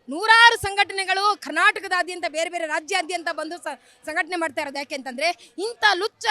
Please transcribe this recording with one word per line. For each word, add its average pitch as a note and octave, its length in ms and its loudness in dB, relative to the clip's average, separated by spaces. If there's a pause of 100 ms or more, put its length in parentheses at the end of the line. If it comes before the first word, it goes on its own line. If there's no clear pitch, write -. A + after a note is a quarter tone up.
ನೂರಾರು A4+ 480 6
ಸಂಘಟನೆಗಳು G4 880 2
ಕರ್ನಾಟಕದಾದ್ಯಂತ, F4+ 840 0
ಬೇರೆ D#4+ 220 -4
ಬೇರೆ E4+ 160 -6
ರಾಜ್ಯಾದ್ಯಂತ E4+ 680 -4
ಬಂದು D#4+ 260 -10
ಸ-, D4 200 -12 (280)
ಸಂಘಟನೆ E4+ 300 -4
ಮಾಡ್ತಾ D#4+ 260 -4
ಇರೋದು. C#4+ 160 -8
ಯಾಕೆಂತಂದ್ರೆ C#4+ 800 -6
ಇಂಥ A4 260 -6 (100)
ಲುಚ್ಚ G4+ 360 -6